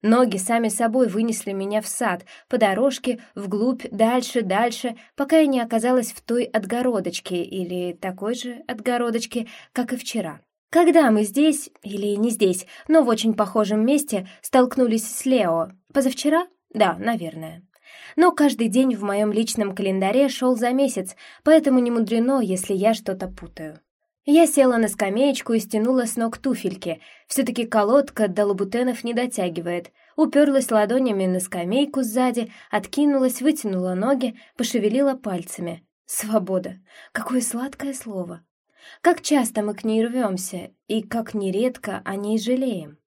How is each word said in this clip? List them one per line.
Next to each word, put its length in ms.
Ноги 360
сами 300
собой 400
вынесли 440
меня 300
в 60
сад, 380
по 80
дорожке, 640
вглубь, 580
дальше, 500
дальше, 540
пока 240
я 80
не 140
оказалась 500
в 100
той 220
отгородочке 1000
или 500
такой 420
же 320
отгородочке, 800
как 200
и 20
вчера. 460
Когда 340
мы 140
здесь, 460
или 340
не 140
здесь, 360
но 120
в 60
очень 260
похожем 520
месте, 420
столкнулись 680
с 160
Лео? 440
Позавчера? 540
Да, 260
наверное. 640
Но 160
каждый 340
день 260
в 80
моём 300
личном 420
календаре 540
шёл 300
за 140
месяц, 440
поэтому 340
не 120
мудрено, 500
если 320
я 200
что-то 360
путаю. 500
Я 220
села 280
на 140
скамеечку 640
и 60
стянула 480
с 100
ног 220
туфельки. 600
Всё-таки 380
колодка 640
до 180
лабутенов 600
не 80
дотягивает. 800
Упёрлась 540
ладонями 540
на 140
скамейку 640
сзади, 480
откинулась, 720
вытянула 520
ноги, 420
пошевелила 560
пальцами. 720
«Свобода! 720
Какое 260
сладкое 540
слово!» 480
Как 200
часто 400
мы 120
к 100
ней 220
рвёмся, 640
и 140
как 320
нередко 720
о 100
ней 240
жалеем. 580